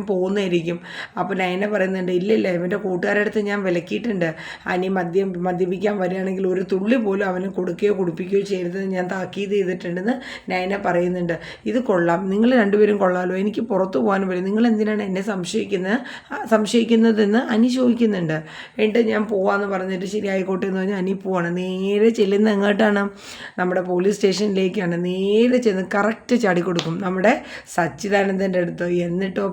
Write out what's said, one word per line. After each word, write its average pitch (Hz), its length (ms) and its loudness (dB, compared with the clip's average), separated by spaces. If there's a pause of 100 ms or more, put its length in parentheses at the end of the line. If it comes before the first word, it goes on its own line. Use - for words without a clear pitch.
പോകുന്നതായിരിക്കും." 185 760 0 (380)
അപ്പോൾ 190 180 -2
നയന 185 320 0
പറയുന്നുണ്ട്, 190 440 -2
"ഇല്ലില്ല, 196 400 2
ഇവൻ്റെ 180 260 -2
കൂട്ടുകാരുടെ 202 480 0
അടുത്ത് 208 200 -2
ഞാൻ 202 180 -2
വിലക്കിയിട്ടുണ്ട്, 185 680 -2 (360)
അനി 185 240 -2
മദ്യം, 190 400 0 (120)
മദ്യപിക്കാൻ 180 280 0 (280)
വരികയാണെങ്കിൽ 190 500 -2
ഒരു 185 160 0
തുള്ളി 202 340 2
പോലും 202 300 0
അവന് 185 220 -4
കൊടുക്കുകയോ 185 440 -2
കുടിപ്പിക്കുകയോ 185 520 0
ചെയ്യരുതെന്ന് 190 460 -4
ഞാൻ 185 160 -2
താക്കീത് 190 480 -4
ചെയ്തിട്ടുണ്ടെന്ന്" 185 600 -2 (320)
നയന 185 340 -2
പറയുന്നുണ്ട്. 175 540 0 (300)
"ഇത് 214 180 0
കൊള്ളാം, 170 460 2
നിങ്ങൾ 214 260 4
രണ്ടുപേരും 208 420 4
കൊള്ളാലോ, 180 380 2
എനിക്ക് 202 260 -2
പുറത്തു 190 380 0
പോകാൻ 196 280 2
വരും, 180 160 -2
നിങ്ങൾ 214 240 0
എന്തിനാണ് 214 360 2
എന്നെ 190 200 -2
സംശയിക്കുന്നത്, 196 760 -2 (280)
ആ, 269 200 -10
സംശയിക്കുന്നതെന്ന്" 220 1000 4
അനി 247 220 4
ചോദിക്കുന്നുണ്ട്. 220 680 2 (360)
എന്നിട്ട് 214 340 2
"ഞാൻ 214 180 0
പോവാന്ന്" 202 420 0
പറഞ്ഞിട്ട് 190 400 -4
"ശരി 202 200 -4
ആയിക്കോട്ടെ" 190 400 -2
എന്ന് 190 140 -2
പറഞ്ഞ് 196 140 -2
അനി 190 220 -2
പോവാണ്. 180 380 -2
നേരെ 190 540 2
ചെല്ലുന്ന 214 400 4
എങ്ങോട്ടാണ്? 202 540 4 (520)
നമ്മുടെ 180 260 0
പോലീസ് 180 360 2
സ്റ്റേഷനിലേക്കാണ്. 190 840 0
നേരെ 202 560 2
ചെന്ന് 202 320 0
കറക്റ്റ് 220 520 0
ചാടി 180 200 2
കൊടുക്കും 170 380 -2
നമ്മുടെ 190 340 2 (380)
സച്ചിദാനന്ദൻ്റെ 190 880 0
അടുത്ത്. 175 280 -2 (140)
എന്നിട്ടോ 185 520 -2